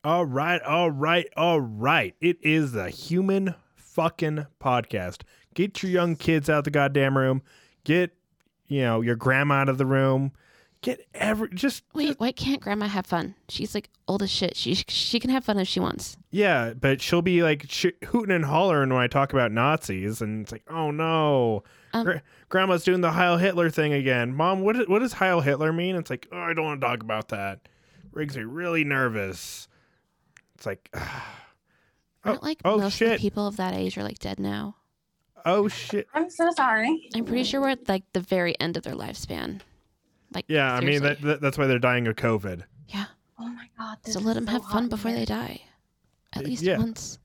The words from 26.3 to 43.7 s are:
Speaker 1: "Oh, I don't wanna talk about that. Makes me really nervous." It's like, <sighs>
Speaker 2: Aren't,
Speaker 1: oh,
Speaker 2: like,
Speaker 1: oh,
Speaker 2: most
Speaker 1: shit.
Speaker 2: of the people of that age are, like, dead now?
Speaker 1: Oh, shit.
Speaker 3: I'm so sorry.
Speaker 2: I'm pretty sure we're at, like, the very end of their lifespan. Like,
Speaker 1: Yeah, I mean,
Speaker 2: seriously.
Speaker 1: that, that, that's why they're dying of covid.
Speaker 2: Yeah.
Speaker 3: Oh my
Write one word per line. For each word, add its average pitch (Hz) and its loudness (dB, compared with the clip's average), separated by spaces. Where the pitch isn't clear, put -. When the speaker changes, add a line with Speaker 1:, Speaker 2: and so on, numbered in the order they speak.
Speaker 1:
"Oh, 180 -10
I 170 -4
don't 160 -2
wanna 147 -4
talk 120 -2
about 110 -4
that. 98 -6
Makes 147 -6
me 120 -8
really 165 -2
nervous." 117 -2
It's - -14
like, - -10
<sighs> - -16
Speaker 2:
Aren't, 240 0
Speaker 1:
oh, - -12
Speaker 2:
like, 311 -6
Speaker 1:
oh, 208 4
Speaker 2:
most 202 0
Speaker 1:
shit. 226 4
Speaker 2:
of 196 0
the - -4
people 202 -2
of 208 -6
that 185 -4
age 185 -4
are, - -6
like, - -8
dead - -8
now? 202 -6
Speaker 1:
Oh, 202 2
shit. - -6
Speaker 3:
I'm 320 0
so 330 2
sorry. 254 0
Speaker 2:
I'm 226 -2
pretty 247 0
sure 269 -2
we're 269 2
at, 254 -4
like, 190 0
the 185 0
very 175 0
end 170 -2
of 160 -6
their - -8
lifespan. - -10
Like, - -6
Speaker 1:
Yeah, 139 2
I 123 0
mean, 143 2
Speaker 2:
seriously. 143 2
Speaker 1:
that, 143 -2
that, 147 0
that's 139 0
why 143 2
they're 127 4
dying 123 2
of 110 0
covid. 98 -2
Speaker 2:
Yeah. 202 -6
Speaker 3:
Oh 233 -12
my - -16